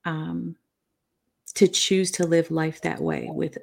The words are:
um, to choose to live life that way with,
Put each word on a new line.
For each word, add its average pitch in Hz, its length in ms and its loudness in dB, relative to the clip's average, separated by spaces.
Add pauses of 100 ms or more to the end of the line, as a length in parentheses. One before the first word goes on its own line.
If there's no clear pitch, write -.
um, 165 520 -6 (1000)
to 202 140 8
choose 190 420 2
to 175 160 0
live 165 240 2
life 160 300 -2
that - 180 -4
way 156 320 -2
with, 160 320 -4